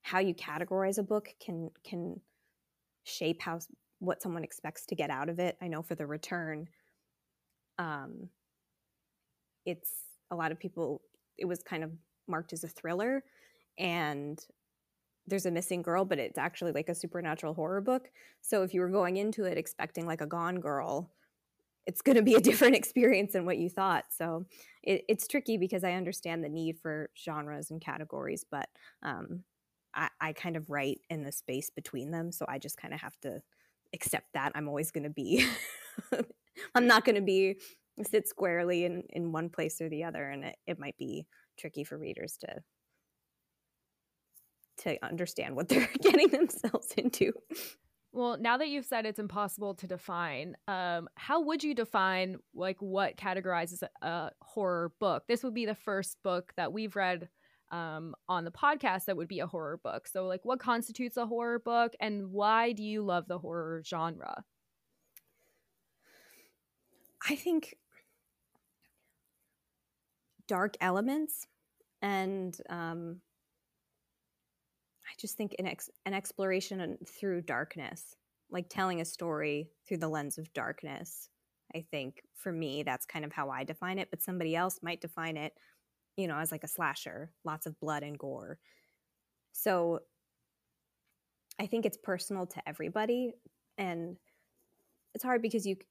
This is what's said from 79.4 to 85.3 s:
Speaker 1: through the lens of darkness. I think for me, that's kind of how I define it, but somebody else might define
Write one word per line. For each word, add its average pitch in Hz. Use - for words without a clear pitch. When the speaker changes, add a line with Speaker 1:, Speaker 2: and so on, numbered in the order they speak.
Speaker 1:
through 175
the 160
lens 151
of 160
darkness. -
I 165
think 135
for -
me, 151
that's 135
kind 156
of 147
how 139
I 131
define 185
it, 185
but -
somebody 170
else 185
might 170
define 165